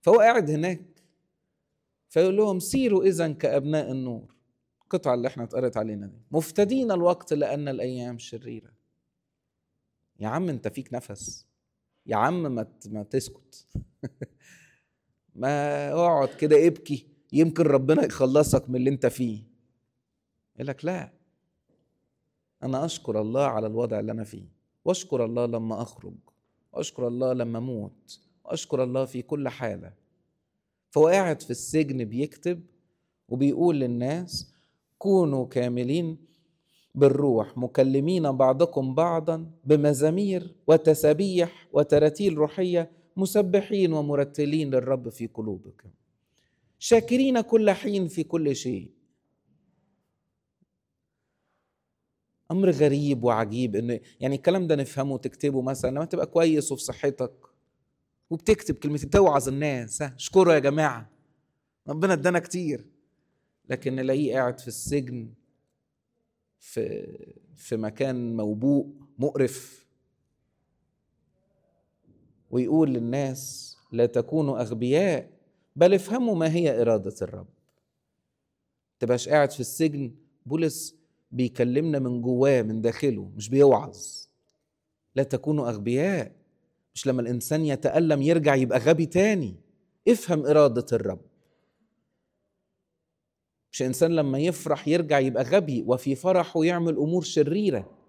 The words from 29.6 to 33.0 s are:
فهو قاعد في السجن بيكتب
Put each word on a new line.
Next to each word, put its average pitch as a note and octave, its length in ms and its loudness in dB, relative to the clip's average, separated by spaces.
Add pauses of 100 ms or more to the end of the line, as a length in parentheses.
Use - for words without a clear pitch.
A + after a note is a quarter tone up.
فهو D3+ 180 6
قاعد F3+ 340 2
في - 80 -14
السجن C3+ 540 -2
بيكتب D3 580 -6 (640)